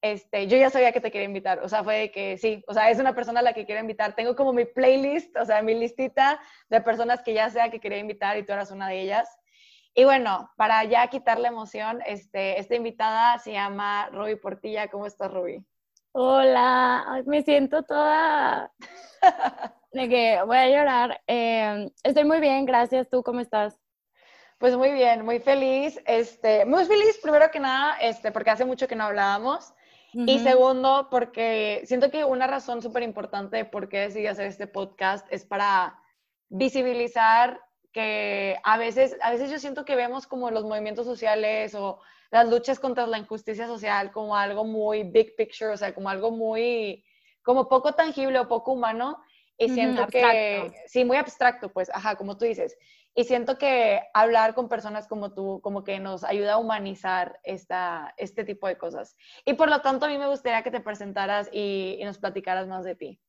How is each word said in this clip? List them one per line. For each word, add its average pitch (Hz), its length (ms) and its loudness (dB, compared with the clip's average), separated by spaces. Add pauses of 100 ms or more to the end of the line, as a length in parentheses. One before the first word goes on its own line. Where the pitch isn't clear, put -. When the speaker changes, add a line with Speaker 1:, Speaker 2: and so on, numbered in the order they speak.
Speaker 1:
este, 202 460 -4
yo 240 80 6
ya 262 120 8
sabía 254 220 4
que 240 100 -2
te 226 120 -6
quería 202 160 -6
invitar, 190 320 -4
o 190 80 -8
sea, 208 160 -2
fue 214 120 -2
de 214 140 -4
que 196 260 -8
sí, 214 300 -4
o 202 80 -10
sea, 220 160 6
es 226 80 4
una 262 160 2
persona 240 240 -4
a 240 60 2
la 240 80 4
que 220 120 -8
quiero 208 160 -6
invitar. 214 360 -4
Tengo 233 180 -2
como 269 180 2
mi 240 120 2
playlist, 269 720 2
o 240 80 -2
sea, 214 180 2
mi 220 120 0
listita 262 680 0 (280)
de 226 120 4
personas 233 420 -2
que 226 120 -4
ya 214 160 2
sea 233 200 0
que 226 80 -12
quería 202 200 -6
invitar 208 380 -6
y 208 80 -6
tú 208 80 -6
eras 196 200 -6
una 196 160 -8
de 190 120 -6
ellas. 196 280 -2 (680)
Y 247 80 8
bueno, 240 540 4
para 220 260 4
ya 233 240 4
quitar 247 320 -2
la 240 100 -2
emoción, 220 560 -8
este, 196 540 -6
esta 202 160 -4
invitada 233 640 0
se 220 140 -12
llama 202 580 -4
Ruby 214 240 -6
Portilla. 208 540 -8
¿Cómo 202 180 -10
estás, 202 240 -8
Ruby? 190 340 -8 (460)
Speaker 2:
Hola, 254 960 4
ay, 262 180 -6
me 294 180 0
siento 294 420 2
toda 302 880 2 (480)
Speaker 1:
<laughs> - 640 2 (100)
Speaker 2:
de 254 160 -4
que 226 360 4
voy 233 120 2
a 254 120 8
llorar. 262 600 4
Em, 220 600 0 (140)
estoy 294 220 4
muy 311 160 2
bien, 277 260 2
gracias. 247 420 2
¿Tú 254 140 0
cómo 240 160 -4
estás? 214 400 -4 (800)
Speaker 1:
Pues 247 180 4
muy 262 160 4
bien, 240 320 2
muy 233 140 -2
feliz. 269 680 0
Este, 226 580 2
muy 320 220 4
feliz, 427 360 4
primero 311 300 6
que 311 80 -6
nada, 277 380 0
este, 226 340 -2
porque 214 180 0
hace 214 140 2
mucho 254 240 -4
que 226 80 -6
no 220 80 -4
hablábamos. 208 680 -2 (520)
Y 240 140 4
Speaker 2:
Ujú. - 20 2
Speaker 1:
segundo, 262 680 4
porque 226 760 -2
siento 254 260 2
que 302 140 -2
una 262 220 0
razón 254 340 -6
súper 240 220 -6
importante 202 540 -8
de 220 80 -4
por 202 240 -10
qué 196 120 -6
decidí 208 280 -4
hacer 202 180 -6
este 202 220 -12
podcast 196 640 -4
es 196 140 -8
para 196 540 0 (500)
visibilizar 240 1120 0 (320)
que 208 720 -4
a 220 160 2
veces, 233 420 0
a 233 120 0
veces 262 180 -4
yo 302 80 -8
siento 277 260 -10
que 269 120 -2
vemos 247 320 -4
como 247 220 -6
los 220 140 -4
movimientos 214 420 -6
sociales 214 680 -2
o 196 260 -8 (300)
las 233 180 6
luchas 240 300 0
contra 247 280 -2
la 226 120 -4
injusticia 214 480 -10
social 202 460 -4
como 214 240 -4
algo 202 280 -2
muy 214 380 -2
big 220 320 0
picture, 214 380 -4
o 208 40 -6
sea, 196 180 -6
como 196 140 -8
algo 196 220 -4
muy, 226 720 -4 (380)
como 254 260 2
poco 262 260 4
tangible 277 440 0
o 247 100 -2
poco 240 240 -2
humano. 240 460 -4 (400)
Y 226 100 2
Speaker 2:
Ujú, 254 60 -2
Speaker 1:
siento 247 320 0
que, 220 640 2
Speaker 2:
abstracto. - 40 -20 (120)
Speaker 1:
sí, 247 180 0
muy 247 120 2
abstracto, 247 560 -2
pues, 185 200 -6
ajá, 202 240 -6
como 202 220 -12
tú 226 60 -2
dices. 196 320 -4 (380)
Y 240 100 0
siento 247 340 -2
que 240 420 2 (140)
hablar 220 400 4
con 247 160 -4
personas 214 360 -8
como 202 280 -10
tú, 196 280 -8
como 196 220 -6
que 196 160 -6
nos 190 240 -10
ayuda 202 300 0
a 220 40 4
humanizar 196 840 -4
esta, 180 760 -8
este 165 280 -10
tipo 202 220 -10
de 185 120 -4
cosas. - 360 -12 (300)
Y 285 80 0
por 311 160 2
lo 294 140 2
tanto, 269 240 0
a - 20 -2
mí 285 80 -4
me 277 120 -4
gustaría 247 340 -2
que 240 80 -6
te 233 100 -6
presentaras 202 720 -6
y, 196 480 -6
y 202 40 -8
nos 196 140 -12
platicaras 190 480 -6
más 185 180 -10
de 180 100 -8
ti. - 340 -16